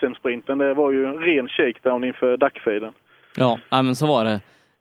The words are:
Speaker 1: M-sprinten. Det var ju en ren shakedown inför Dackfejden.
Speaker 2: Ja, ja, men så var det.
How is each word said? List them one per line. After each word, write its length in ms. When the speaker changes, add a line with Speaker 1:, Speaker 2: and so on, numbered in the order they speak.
Speaker 1:
M-sprinten. 560
Det 160
var 180
ju 140
en 140
ren 300
shakedown 540
inför 340
Dackfejden. 560
Speaker 2:
Ja, 220
ja, 120
men 140
så 120
var 180
det. 140